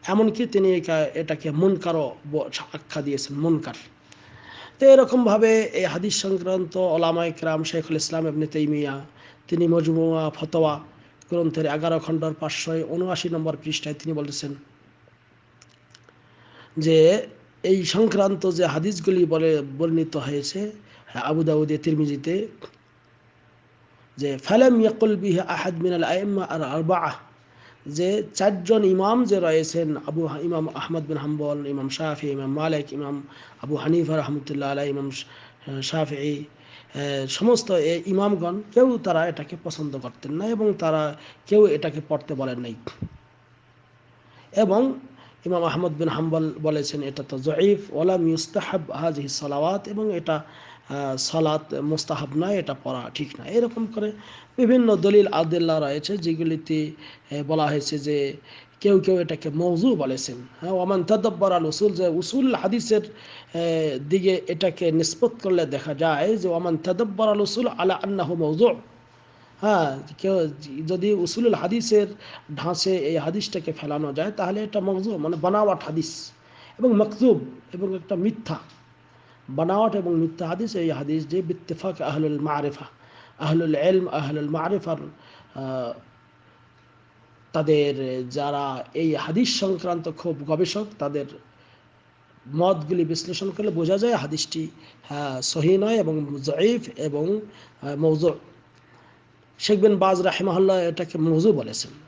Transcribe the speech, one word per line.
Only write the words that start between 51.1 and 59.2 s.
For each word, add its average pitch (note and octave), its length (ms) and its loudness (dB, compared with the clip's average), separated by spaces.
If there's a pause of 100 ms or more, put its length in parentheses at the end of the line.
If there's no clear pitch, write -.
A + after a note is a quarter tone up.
সালাত D#3 580 -2
মুস্তাহাব D3 640 -4
নয়, F#3+ 220 0
এটা D3+ 160 -4 (100)
পড়া B2+ 300 -8
ঠিক D3 140 -8 (100)
না। - 80 -14
এরকম A#3 400 -2
করে G#3 260 -4 (440)
বিভিন্ন A#3+ 400 6
দলিল G3 300 6
আদিল্লা D#3+ 540 2
রয়েছে D3 360 -2
যেগুলিতে, D#3+ 760 -2 (380)
এ, D3 160 -6
বলা D#3 200 0
হয়েছে D3 320 -2
যে C#3+ 380 -2 (440)
কেউ G3 200 6
কেউ F#3 200 2